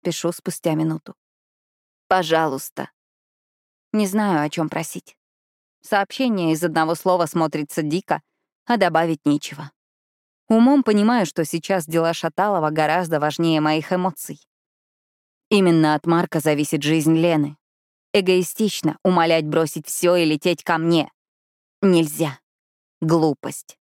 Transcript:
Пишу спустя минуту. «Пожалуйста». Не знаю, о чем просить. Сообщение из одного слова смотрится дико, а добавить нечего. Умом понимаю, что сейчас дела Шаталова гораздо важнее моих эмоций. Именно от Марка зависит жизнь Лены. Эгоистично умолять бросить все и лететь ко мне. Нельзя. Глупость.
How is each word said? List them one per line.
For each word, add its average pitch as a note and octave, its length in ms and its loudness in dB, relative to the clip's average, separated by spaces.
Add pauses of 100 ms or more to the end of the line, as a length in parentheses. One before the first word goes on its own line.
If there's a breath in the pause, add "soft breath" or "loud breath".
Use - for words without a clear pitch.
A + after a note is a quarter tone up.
Пишу E3+ 300 -4
спустя - 420 -6
минуту. D#3+ 420 -4 (920)
«Пожалуйста». D#3+ 800 -2 (1000)
Не G#3+ 160 0
знаю, F#3+ 380 0
о D3 40 -6
чем D#3 200 -4
просить. - 480 -10 (640)
Сообщение G3 720 0
из D#3+ 120 0
одного D#3+ 320 0
слова F3+ 300 0
смотрится D#3 560 -4
дико, D3+ 400 -4 (440)
а A#3+ 120 0
добавить E3 480 0
нечего. D3 460 -6 (760)
Умом B3+ 360 4
понимаю, G#3+ 420 2
что D#3+ 180 -4
сейчас E3+ 440 -4
дела E3 260 0
Шаталова E3+ 560 -2
гораздо D#3 500 0
важнее D#3 420 0
моих D#3 300 0
эмоций. F3+ 480 -4 (1080)
Именно E3 460 4
от D3 100 -6
Марка E3+ 340 0
зависит D3 440 0
жизнь D#3 320 2
Лены. D#3 420 0 (560)
Эгоистично F#3 880 0
умолять E3 420 2
бросить D#3+ 420 -2
все F3 280 0
и E3+ 100 2
лететь D#3 380 0
ко E3 140 0
мне. E3 340 0 (680)
Нельзя. D#3+ 580 0 (640)
Глупость. D#3 840 -2